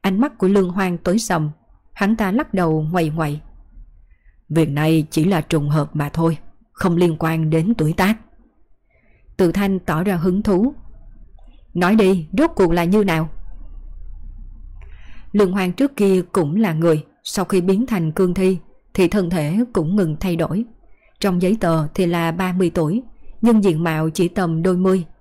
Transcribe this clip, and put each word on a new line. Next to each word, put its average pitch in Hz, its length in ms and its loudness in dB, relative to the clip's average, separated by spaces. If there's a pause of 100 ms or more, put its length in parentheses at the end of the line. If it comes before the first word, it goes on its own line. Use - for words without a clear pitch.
Ánh 196 200 0
mắt 294 160 -2
của 185 100 0
Lương 196 220 4
Hoang 180 280 -2
tối 185 220 0
sầm, 156 320 -2 (420)
hắn 208 220 0
ta 202 160 -2
lắc 277 220 -2
đầu 160 280 0 (100)
ngoầy 170 180 0
ngoậy. 151 300 -4 (1080)
"Việc 156 200 2
này 156 420 2
chỉ 160 140 0
là 185 160 2
trùng 147 280 -2
hợp 147 260 0
mà 147 140 -2
thôi, 165 280 0 (340)
không 170 260 0
liên 175 220 2
quan 160 300 -2
đến 165 280 2
tuổi 156 160 0
tác." 208 240 0 (1200)
Từ 180 140 2
Thanh 196 280 0
tỏ 165 240 -2
ra 196 120 0
hứng 180 280 0
thú. 214 300 2 (1000)
"Nói 180 220 2
đi, 190 320 4 (100)
rốt 320 180 4
cuộc 180 160 4
là 170 120 2
như 202 200 4
nào?" 160 260 0 (2000)
Lương 202 200 2
Hoang 185 200 -2
trước 277 240 0
kia 190 260 2 (100)
cũng 160 240 0
là 208 180 2
người, 156 320 2 (180)
sau 185 220 -4
khi 185 160 0
biến 196 240 0
thành 175 260 -2
cương 180 220 0
thi 185 240 2 (360)
thì 180 140 2
thân 185 220 0
thể 170 300 0 (140)
cũng 175 220 0
ngừng 160 240 0
thay 180 160 -2
đổi. 170 300 -2 (540)
Trong 180 220 0
giấy 196 180 2
tờ 160 280 0
thì 185 180 -2
là 170 260 0
ba 180 220 -4
mươi 180 200 0
tuổi, 180 300 -2 (380)
nhưng 220 220 6
diện 170 200 2
mạo 160 260 0
chỉ 175 180 0
tầm 170 360 -2
đôi 180 140 2
mươi. 185 280 2 (160)